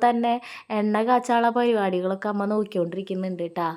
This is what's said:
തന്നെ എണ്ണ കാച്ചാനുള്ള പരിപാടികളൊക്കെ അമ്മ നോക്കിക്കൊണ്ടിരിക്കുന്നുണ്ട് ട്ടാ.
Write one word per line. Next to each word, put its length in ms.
തന്നെ 280
എണ്ണ 360
കാച്ചാനുള്ള 500
പരിപാടികളൊക്കെ 760
അമ്മ 220
നോക്കിക്കൊണ്ടിരിക്കുന്നുണ്ട് 960
ട്ടാ. 300